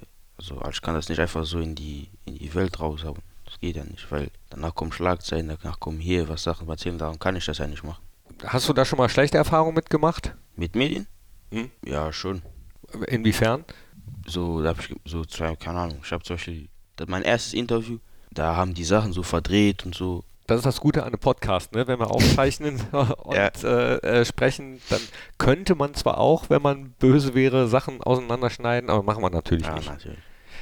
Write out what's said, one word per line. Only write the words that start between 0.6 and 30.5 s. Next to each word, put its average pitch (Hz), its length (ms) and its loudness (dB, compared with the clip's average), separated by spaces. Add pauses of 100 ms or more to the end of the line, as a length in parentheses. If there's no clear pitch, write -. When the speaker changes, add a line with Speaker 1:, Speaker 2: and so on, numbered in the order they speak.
Speaker 1:
ich - 100 -8
kann 82 140 -2
das 76 140 -2
nicht 80 100 0
einfach 82 260 0
so 82 140 -4
in 80 160 -4
die, 76 340 -10 (160)
in 71 140 -12
die 76 160 -10
Welt 92 240 -2
raushauen. 78 400 -6 (260)
Das - 140 -16
geht 87 160 -6
ja 76 80 -8
nicht, - 280 -14
weil 73 180 -2 (200)
danach 78 240 -6
kommen 80 180 -6
Schlagzeilen, 85 560 -2 (140)
danach 80 180 -8
kommen 80 200 -6
hier 85 280 0
was 78 160 -6
Sachen 82 240 -4
erzählen, 85 300 -6
darum 80 220 -6
kann 92 160 -2
ich 87 100 -4
das 76 140 -4
ja 73 80 -4
nicht 76 160 -8
machen. - 180 -10 (420)
Speaker 2:
Hast - 240 -2
du 151 60 4
da 131 100 4
schon 143 140 0
mal 123 120 4
schlechte 139 280 4
Erfahrungen 160 380 4
mitgemacht? 156 580 0 (220)
Speaker 1:
Mit 87 200 -4
Medien? 175 300 0 (440)
Speaker 2:
Hm? 113 220 -6 (140)
Speaker 1:
Ja, 76 260 -4
schon. 92 300 -6 (680)
Speaker 2:
Inwiefern? 113 560 2 (640)
Speaker 1:
So, 85 340 -2
da 78 100 2
hab 82 100 -4
ich - 80 -10
ge-, - 160 -12
so 82 180 -6
zwei, 82 320 -6
keine 87 240 -6
Ahnung, 82 240 -6
ich - 80 -14
hab 87 140 -6
zum 87 100 -6
Beispiel, 82 320 -10 (300)
das, - 100 -8
mein 92 160 -2
erstes 117 300 0
Interview, 117 460 -2 (320)
da 82 260 -2
haben 92 160 0
die 85 100 -6
Sachen 98 300 4
so 90 100 -2
verdreht 101 600 2
und 87 100 -8
so. 90 300 -4 (200)
Speaker 2:
Das 113 120 4
ist 120 80 0
das 131 160 2
Gute 147 220 4
an 98 60 -6
einem 113 100 -4
Podcast, - 540 0
ne? 120 140 0
Wenn 127 120 0
wir 107 120 0
aufzeichnen 135 760 4
<laughs> - 40 -16
und, - 420 0
Speaker 1:
Ja. 98 140 4 (160)
Speaker 2:
äh, 123 580 2
äh, 117 40 4
sprechen, 131 640 -2
dann 107 100 2 (380)
könnte 180 380 4
man 143 180 0
zwar - 240 0
auch, 147 320 4
wenn 143 120 6
man 139 280 0 (100)
böse 131 340 6
wäre, 131 360 4
Sachen 131 340 0
auseinanderschneiden, 120 840 0
aber 98 140 4
machen 104 200 0
wir 92 60 2
natürlich 82 380 0
Speaker 1:
Ja, 78 80 -4
Speaker 2:
nicht. 78 140 -6
Speaker 1:
natürlich. 76 300 -12 (420)